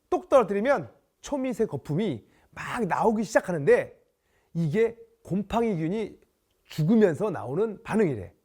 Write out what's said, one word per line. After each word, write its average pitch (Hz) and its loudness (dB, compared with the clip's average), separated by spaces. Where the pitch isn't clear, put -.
똑 - -2
떨어뜨리면 214 2
초미세 262 -4
거품이 147 -4
막 - -6
나오기 185 0
시작하는데 175 0
이게 170 -2
곰팡이균이 196 -4
죽으면서 190 2
나오는 151 -4
반응이래. 139 0